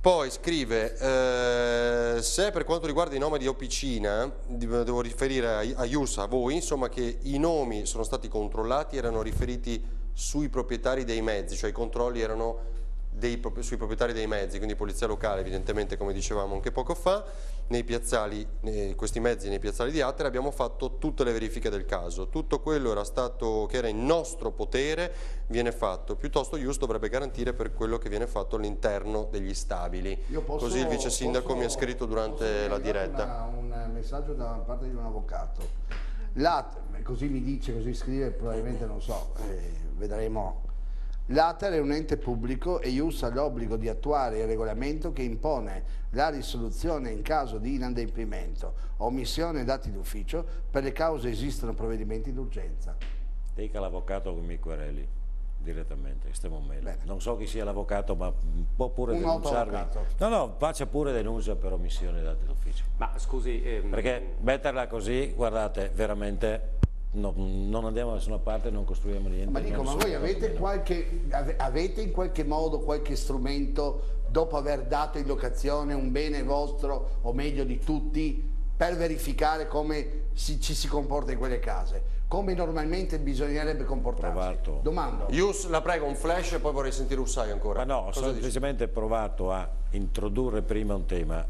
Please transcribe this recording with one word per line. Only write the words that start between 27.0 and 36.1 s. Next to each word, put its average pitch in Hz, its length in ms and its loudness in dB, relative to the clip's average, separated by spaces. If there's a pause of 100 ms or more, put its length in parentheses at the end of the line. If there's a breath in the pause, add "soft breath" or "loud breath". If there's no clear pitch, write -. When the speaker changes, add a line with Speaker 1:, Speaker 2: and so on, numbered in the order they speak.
Speaker 1:
garantire 123 420 -2
per 117 220 -2
quello 113 240 0
che 110 100 -4
viene 104 180 0
fatto 107 300 -2
all'interno 104 720 0
degli 98 220 -2
stabili. 90 680 -2 (100)
Speaker 2:
Io 147 140 -2
posso, 143 240 -2
Speaker 1:
Così 120 120 2
il 131 80 2
vice 117 240 0
sindaco 123 380 0
Speaker 2:
posso, 131 100 0
Speaker 1:
mi 123 60 0
ha 117 40 0
scritto 123 380 -2
durante 110 400 -2
Speaker 2:
posso 104 220 2
Speaker 1:
la 104 100 0
diretta. 101 760 -2
Speaker 2:
Una, - 300 -4
un 117 80 -4
messaggio 143 400 -4
da 123 320 -4
parte 123 240 -4
di 127 60 -2
un 117 100 -2
avvocato. - 640 -4 (640 loud breath)